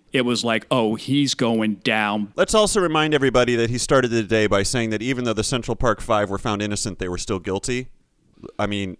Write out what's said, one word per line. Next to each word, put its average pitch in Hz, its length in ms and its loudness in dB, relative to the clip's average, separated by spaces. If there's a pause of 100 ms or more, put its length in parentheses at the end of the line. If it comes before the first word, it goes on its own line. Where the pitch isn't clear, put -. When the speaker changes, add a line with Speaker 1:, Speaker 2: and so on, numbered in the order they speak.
(100)
Speaker 1:
It 131 120 0
was 120 200 0
like, 113 280 -2
"Oh, 110 240 2
he's 135 400 0
going 110 400 0 (100)
down." 107 500 0
Speaker 2:
Let's - 200 0
also 208 260 4
remind 156 320 2
everybody 123 440 4
that 117 120 2
he 123 80 -4
started 127 320 2
the 113 140 0
day 107 240 2
by 98 160 2
saying 113 260 -2
that 107 140 -2
even 127 220 -2
though 113 100 -2
the 104 100 -2
Central 120 320 -4
Park 113 240 0
Five 104 300 0
were 98 80 -4
found 104 240 -2
innocent, 104 360 -4
they 92 120 -6
were 90 80 -4
still 98 220 -4
guilty. 123 480 -4 (680)
I 104 120 -2
mean, 98 320 -4